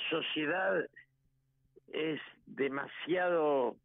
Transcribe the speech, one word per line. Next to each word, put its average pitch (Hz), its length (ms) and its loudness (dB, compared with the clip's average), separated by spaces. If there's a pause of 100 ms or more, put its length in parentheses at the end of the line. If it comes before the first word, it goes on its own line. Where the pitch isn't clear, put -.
sociedad 165 720 0 (1040)
es 156 320 -2 (280)
demasiado 147 1400 0